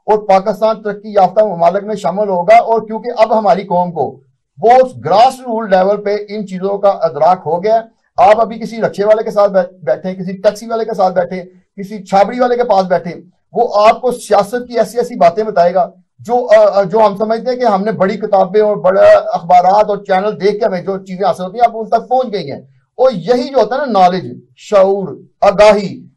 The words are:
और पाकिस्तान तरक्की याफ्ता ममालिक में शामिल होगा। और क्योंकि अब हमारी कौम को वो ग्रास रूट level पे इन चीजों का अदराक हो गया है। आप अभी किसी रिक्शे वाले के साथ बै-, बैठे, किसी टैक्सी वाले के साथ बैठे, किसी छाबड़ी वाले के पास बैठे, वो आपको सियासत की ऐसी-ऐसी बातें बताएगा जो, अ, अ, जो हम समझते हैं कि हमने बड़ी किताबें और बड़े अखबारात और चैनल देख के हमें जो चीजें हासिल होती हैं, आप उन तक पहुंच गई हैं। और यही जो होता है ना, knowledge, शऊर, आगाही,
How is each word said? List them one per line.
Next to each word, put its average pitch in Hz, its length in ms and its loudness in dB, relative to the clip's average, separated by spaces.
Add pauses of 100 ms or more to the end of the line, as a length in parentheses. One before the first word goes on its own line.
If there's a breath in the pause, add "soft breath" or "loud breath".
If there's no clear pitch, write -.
और 214 100 2
पाकिस्तान 208 580 0
तरक्की 208 400 -10
याफ्ता 190 400 2
ममालिक 175 280 0
में 214 100 -6
शामिल 190 340 -4
होगा। 185 300 4
और 226 280 0
क्योंकि 220 220 -10
अब 226 240 0
हमारी 196 320 2
कौम 180 260 -2
को 147 320 -6 (380)
वो 240 400 4
ग्रास 240 480 2
रूट 220 220 -6
level 190 260 2
पे 208 400 -6
इन 214 80 -8
चीजों 185 340 -6
का 196 120 2
अदराक 165 520 0
हो 160 180 -4
गया 214 160 0
है। 220 60 -2 (380)
आप 214 200 6
अभी 226 180 -4
किसी 226 220 -10
रिक्शे 196 240 -4
वाले 220 180 2
के 220 80 -8
साथ 202 180 2
बै-, 185 360 -4
बैठे, 160 300 -4
किसी 190 180 -10
टैक्सी 208 340 -2
वाले 226 180 -6
के 220 100 -8
साथ 185 180 0
बैठे, 180 280 -4 (360 soft breath)
किसी 202 220 -12
छाबड़ी 247 400 0
वाले 247 180 0
के 240 80 -2
पास 196 220 2
बैठे, 180 240 -2 (440)
वो 226 100 0
आपको 240 480 2
सियासत 247 560 -2
की 240 60 -12
ऐसी-ऐसी 233 420 -2
बातें 185 300 -6
बताएगा 175 460 0 (280)
जो, 240 160 -4
अ, 214 440 4
अ, 202 40 0
जो 190 160 0
हम 202 160 2
समझते 226 340 -4
हैं 254 100 -4
कि 247 60 0
हमने 208 260 0
बड़ी 190 240 -2
किताबें 196 440 0
और 208 200 0
बड़े 190 200 2 (140)
अखबारात 180 720 2
और 202 120 -2
चैनल 196 320 -2
देख 202 300 -2
के 226 60 0
हमें 180 180 -6
जो 190 140 -6
चीजें 190 280 -6
हासिल 180 180 -2
होती 190 140 -10
हैं, 240 100 2
आप 220 60 -12
उन 220 120 -10
तक 226 120 -2
पहुंच 247 280 -2
गई 190 200 -8
हैं। 131 220 -14 (300)
और 262 140 2
यही 240 360 -2
जो 269 100 -2
होता 220 180 0
है 277 160 -4
ना, 196 80 2
knowledge, 180 420 0 (140)
शऊर, 190 760 0 (140)
आगाही, 196 720 2